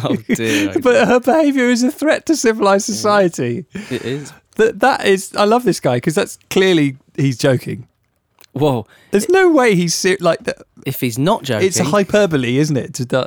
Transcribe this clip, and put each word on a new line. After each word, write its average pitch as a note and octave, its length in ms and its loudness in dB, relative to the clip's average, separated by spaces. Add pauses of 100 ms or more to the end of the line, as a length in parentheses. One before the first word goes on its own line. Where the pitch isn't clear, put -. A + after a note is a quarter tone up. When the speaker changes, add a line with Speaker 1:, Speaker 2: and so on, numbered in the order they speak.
Speaker 1:
Oh, A#3+ 120 -2 (200)
dear, D4+ 400 -2
oh, E4 40 -4
Speaker 2:
<laughs> - 20 -6
But B3 120 2
Speaker 1:
dear. A#3 120 4
Speaker 2:
her B3 140 2
behaviour C4+ 500 2
is B3 140 0
a B3+ 80 0
threat - 360 -2
to D#4+ 80 2
civilised G3+ 540 0
Speaker 1:
Yeah. G3+ 60 -6
Speaker 2:
society. F3+ 680 0 (260)
Speaker 1:
It B2 140 -6
is. C3+ 280 -8 (220)
Speaker 2:
That, G#3+ 240 0
that B3+ 260 0
is, F#3+ 300 0
I G#3 100 0
love A#3 180 2
this F#3+ 160 -2
guy B2 200 0
'cause D#3 160 -2
that's - 240 -4 (100)
clearly, D#3+ 480 2 (180)
he's C#3 220 -2
joking. B2 500 -2 (680)
Speaker 1:
Well, B2+ 340 -2 (240)
Speaker 2:
There's G#3 140 0
Speaker 1:
it - 60 -2
Speaker 2:
no F#4 200 4
way B3 240 4
he's E3+ 180 0
ser-, - 260 0
like, E3 260 0
that - 180 -8 (220)
Speaker 1:
If B2+ 160 -6
he's B2 180 -4
not D#3 280 -2
Speaker 2:
it's C3 280 0
a - 80 0
Speaker 1:
joking D3 80 -2
Speaker 2:
hyperbole, E3 680 0
isn't D3+ 200 0
it, - 180 -6
to B2 100 -6
do, B2+ 220 -2